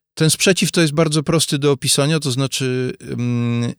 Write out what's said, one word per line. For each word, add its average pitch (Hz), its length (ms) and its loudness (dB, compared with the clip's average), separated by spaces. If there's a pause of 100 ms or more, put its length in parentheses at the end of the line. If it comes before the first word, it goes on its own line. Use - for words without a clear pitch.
(180)
Ten 156 120 4
sprzeciw - 420 2
to 175 100 2
jest 147 120 2
bardzo 156 300 0
prosty 156 340 0
do 143 140 2
opisania, 143 480 0
to 143 120 -4
znaczy, 127 720 -2
mm, 120 760 -2